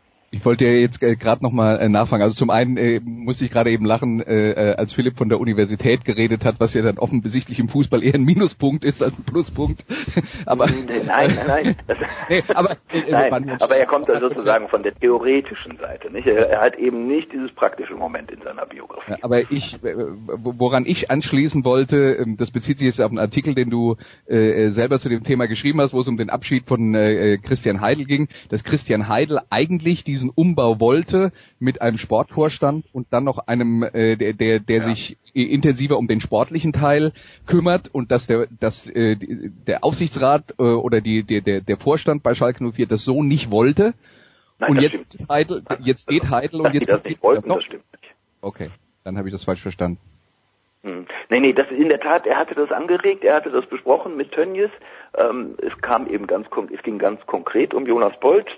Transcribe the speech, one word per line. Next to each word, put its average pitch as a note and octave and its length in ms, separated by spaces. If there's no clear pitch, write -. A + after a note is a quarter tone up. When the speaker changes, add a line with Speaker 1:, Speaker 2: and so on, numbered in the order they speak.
Speaker 1:
Ich G#2+ 140
wollte A#2+ 220
ja A#2+ 60
jetzt, A#2+ 300
äh, A#2 140
grad A#2 260
noch B2 120
mal, A2 240
äh, A2 100
nachfragen. G#2+ 340
Also A2 140
zum A#2 140
einen, B2 260
äh, A#2 260
musste A#2 440
ich A#2 60
gerade A#2 180
eben A2 160
lachen, A2+ 340
äh, G#2+ 520
äh, - 40
als G#2 160
Philipp B2 260
von A2+ 120
der A2 100
Universität G#2+ 640
geredet A2 400
hat, A2 160
was A#2 140
ja A2+ 80
dann G#2+ 160
offensichtlich A#2+ 600
im A2+ 100
Fußball C3+ 340
eher C3+ 120
ein C3+ 100
Minuspunkt C#3+ 580
ist C#3+ 180
als - 160
ein - 60
Pluspunkt. - 640
<laughs> - 300
Aber B2+ 220
Speaker 2:
Nein, B2+ 400
nein, C#3 400
nein. D3 280
Speaker 1:
<laughs> - 420
Nee, E3+ 140
aber, F3+ 180
äh, E3 80
äh, D3+ 120
Speaker 2:
Nein, B2 200
Speaker 1:
waren B2+ 160
wir C3 140
Speaker 2:
aber C3 160
er C3 80
kommt C#3+ 240
da B2 100
Speaker 1:
schon B2 100
Speaker 2:
sozusagen A2 380
von G2+ 160
der G2+ 120
theoretischen A#2+ 840
Seite, - 340
nicht? G#2 160
Er, A2+ 220
er G#2+ 100
hat B2 160
eben A#2+ 320
nicht D#3 240
dieses C3 220
praktische - 420
Moment D#2+ 340
in D2 120
seiner - 240
Biografie. - 460
Speaker 1:
Ja, F#2+ 100
aber - 280
ich, - 320
äh, G#2 140
wo-, A2+ 640
woran B2 280
ich - 240
anschließen C#3+ 540
wollte, C3+ 560
ähm, A2+ 180
das A#2 140
bezieht C#3 280
sich C#3 80
jetzt B2 120
auf A2 120
einen A2+ 80
Artikel, C3 360
den B2 140
du, A#2 260
äh, A2 380
äh, G#2+ 60
selber A#2+ 280
zu - 80
dem A#2 160
Thema B2 240
geschrieben C#3+ 320
hast, C#3 140
wo B2+ 80
es B2+ 80
um A#2 80
den A2 120
Abschied B2+ 360
von, A2+ 280
äh, G#2+ 400
äh, G2+ 40
Christian G#2 420
Heidel C3 240
ging, C#3+ 240
dass G#2+ 160
Christian G#2+ 420
Heidel C#3 320
eigentlich D#3+ 540
diesen C3 320
Umbau C#3 460
wollte E3+ 500
mit B2+ 220
einem A2+ 160
Sportvorstand D3+ 920
und B2+ 200
dann B2+ 120
noch C3+ 240
einem, A#2 360
äh, A2+ 340
der, A2 160
der, A2 260
der A2+ 180
Speaker 2:
Ja. A2 60
Speaker 1:
sich A2+ 340
i-, B2+ 200
intensiver C#3 440
um A2+ 100
den G#2+ 120
sportlichen D3 540
Teil D3 400
kümmert F3 480
und B2 180
dass B2 160
der, A#2 200
dass, A2+ 300
äh, A2 260
die, G#2 360
der - 200
Aufsichtsrat, D3 720
äh, C3 40
oder A#2 360
die, A2 240
der, G#2 180
der, G2 200
der G2+ 160
Vorstand D3+ 460
bei A#2+ 100
Schalke B2 300
null A#2 100
vier A#2+ 140
das A2 160
so C3 180
nicht C#3 300
wollte. D3 420
Speaker 2:
Nein, E3+ 120
Speaker 1:
Und C#3 60
Speaker 2:
das C3+ 60
Speaker 1:
jetzt D3 220
Speaker 2:
stimmt. - 60
Speaker 1:
geht - 180
Heidel, D#3 340
jetzt B2+ 240
geht D#3 240
Heidel D3 300
und D#3 40
Speaker 2:
Dass D3 60
die C#3 80
Speaker 1:
jetzt - 100
Speaker 2:
das G2+ 160
nicht F2+ 160
Speaker 1:
passiert - 20
Speaker 2:
wollten, A2 260
Speaker 1:
doch. F3+ 80
Speaker 2:
das - 80
stimmt - 260
nicht. - 240
Speaker 1:
Okay, G2 280
dann F#2+ 140
habe G2 100
ich F#2+ 60
das F#2+ 100
falsch F#2 180
verstanden. F2+ 380
Speaker 2:
Hm. F2+ 220
Nee, A#2+ 100
nee, C3+ 140
das C#3 180
in D3 180
der C#3+ 100
Tat, D#3+ 260
er - 120
hatte D#3+ 180
das D3 160
angeregt, F3 520
er C3 120
hatte D3+ 140
das B2+ 160
besprochen - 500
mit C#3+ 160
Tönnies. F#3+ 380
Ähm, A2+ 400
es - 240
kam A#2+ 260
eben G2 200
ganz F#2 200
konk-, G#2 260
es - 100
ging G#2+ 160
ganz G#2 260
konkret - 480
um C3+ 140
Jonas A#2 320
Bold, F#3+ 280